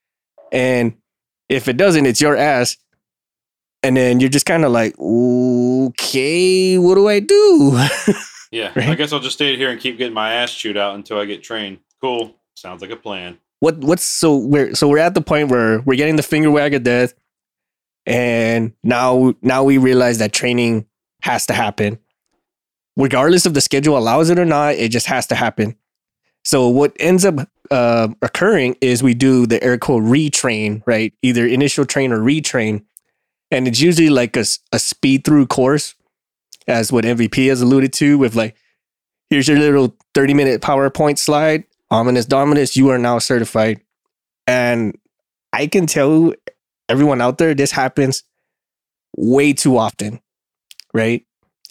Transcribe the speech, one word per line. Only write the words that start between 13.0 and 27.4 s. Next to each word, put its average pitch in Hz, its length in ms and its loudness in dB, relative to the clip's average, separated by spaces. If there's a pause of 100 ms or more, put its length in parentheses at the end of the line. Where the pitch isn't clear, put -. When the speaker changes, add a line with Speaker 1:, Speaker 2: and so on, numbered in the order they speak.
Speaker 1:
What, 160 160 0
what's, 156 280 -2
so 151 340 0
we're, 139 360 0
so 147 140 0
we're 143 120 4
at 175 120 2
the 175 80 -2
point 151 300 -2
where 113 300 2
we're 135 180 0
getting 156 180 0
the 147 60 0
finger 151 280 0
wag 147 220 2
of 135 100 -2
death. 123 300 0 (960)
And 117 680 -2 (100)
now, 127 600 2
now 131 220 0
we 139 120 4
realize 127 400 2
that 110 160 -4
training 120 540 -2 (340)
has 120 280 -4
to 120 40 -2
happen. 107 460 -4 (1000)
Regardless 139 480 2
if 170 80 0
the 143 80 0
schedule 143 380 0
allows 131 320 2
it 175 80 2
or 175 80 0
not, 147 300 0
it 113 160 -4
just 120 160 -4
has 127 180 -4
to 131 80 -4
happen. 113 420 -4 (680)
So 127 260 2
what 139 300 2
ends 180 280 2
up, 147 200 -2 (240)